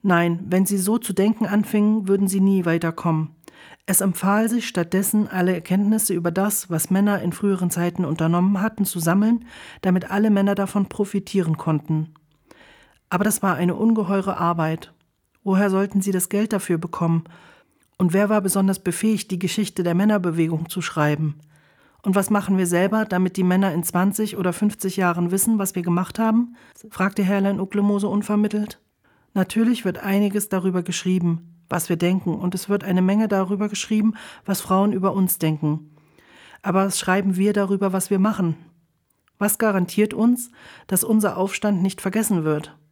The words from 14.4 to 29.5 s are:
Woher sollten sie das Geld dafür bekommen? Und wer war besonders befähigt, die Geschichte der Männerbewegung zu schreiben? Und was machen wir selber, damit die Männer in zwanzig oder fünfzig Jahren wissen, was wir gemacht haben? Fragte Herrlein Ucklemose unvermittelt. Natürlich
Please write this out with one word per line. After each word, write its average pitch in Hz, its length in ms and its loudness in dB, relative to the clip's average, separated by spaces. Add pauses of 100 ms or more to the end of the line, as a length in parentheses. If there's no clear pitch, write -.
Woher 196 280 2
sollten 196 320 0
sie 196 100 -2
das 185 160 -2
Geld 214 240 -2
dafür 185 260 -2
bekommen? 165 460 -2 (720)
Und 175 160 0
wer 202 160 2
war 214 120 2
besonders 190 400 0
befähigt, 208 500 -2
die 185 80 -4
Geschichte 185 460 -4
der 170 100 0
Männerbewegung 170 760 0
zu - 120 -6
schreiben? 151 580 -2 (640)
Und 190 140 2
was 196 120 0
machen 196 300 2
wir 185 80 2
selber, 196 380 2
damit 185 320 0
die 190 80 0
Männer 185 280 2
in 165 120 -2
zwanzig 196 520 0
oder 180 160 -2
fünfzig 196 440 -2
Jahren 175 340 0
wissen, 202 280 0
was 190 160 -4
wir 180 80 -2
gemacht 175 360 -2
haben? 226 380 0 (340)
Fragte 196 320 -2
Herrlein 196 380 0
Ucklemose 202 480 0
unvermittelt. 208 720 -2 (520)
Natürlich 220 520 0